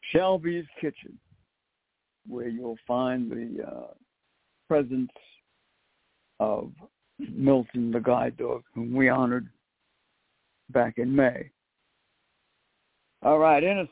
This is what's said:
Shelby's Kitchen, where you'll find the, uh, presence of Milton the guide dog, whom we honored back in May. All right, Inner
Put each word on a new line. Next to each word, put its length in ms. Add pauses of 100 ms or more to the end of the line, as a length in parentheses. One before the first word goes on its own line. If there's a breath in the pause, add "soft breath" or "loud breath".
(120)
Shelby's 540 (160)
Kitchen, 380 (1080)
where 200
you'll 400
find 420
the, 340
uh, 300 (720)
presence 440 (1300)
of 320 (480)
Milton 720
the 80
guide 380
dog, 260 (100)
whom 200
we 160
honored 380 (1200)
back 260
in 180
May. 340 (1700)
All 160
right, 240
Inner 280